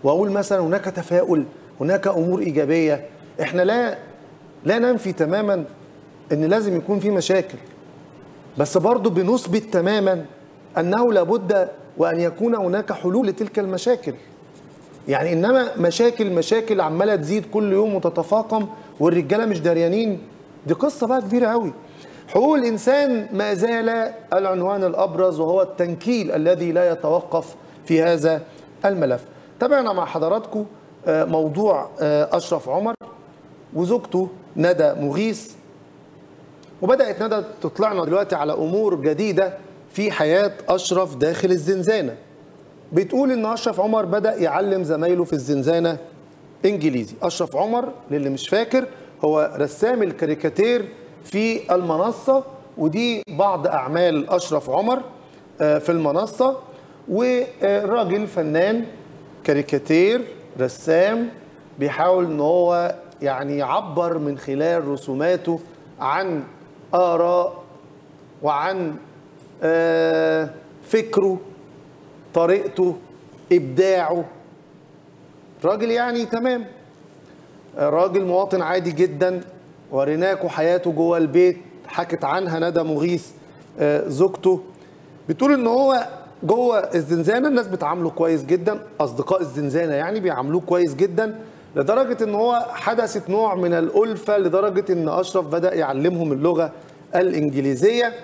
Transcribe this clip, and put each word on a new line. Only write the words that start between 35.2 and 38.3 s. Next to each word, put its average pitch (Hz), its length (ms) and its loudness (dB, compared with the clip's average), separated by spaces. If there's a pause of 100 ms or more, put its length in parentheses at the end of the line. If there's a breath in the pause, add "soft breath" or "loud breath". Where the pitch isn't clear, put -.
وبدأت 220 420 0
ندى 214 200 -2 (180)
تطلعنا 190 440 -2
دلوقتي 190 300 0